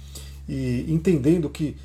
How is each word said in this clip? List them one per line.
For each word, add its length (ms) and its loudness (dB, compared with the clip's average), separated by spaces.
e 440 -2
entendendo 580 4
que 360 -4